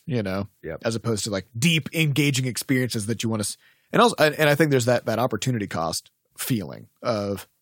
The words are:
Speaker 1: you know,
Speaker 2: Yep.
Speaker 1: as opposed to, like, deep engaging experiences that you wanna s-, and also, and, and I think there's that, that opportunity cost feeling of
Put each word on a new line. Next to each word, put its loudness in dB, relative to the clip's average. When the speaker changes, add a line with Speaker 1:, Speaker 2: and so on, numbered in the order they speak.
Speaker 1:
you -2
know, -4
Speaker 2:
Yep. -10
Speaker 1:
as 0
opposed -4
to, -6
like, -4
deep 2
engaging 2
experiences -2
that -4
you -2
wanna -2
s-, -6
and 4
also, 4
and, 4
and 4
I 6
think 4
there's 4
that, 2
that 0
opportunity -2
cost -4
feeling -4
of -4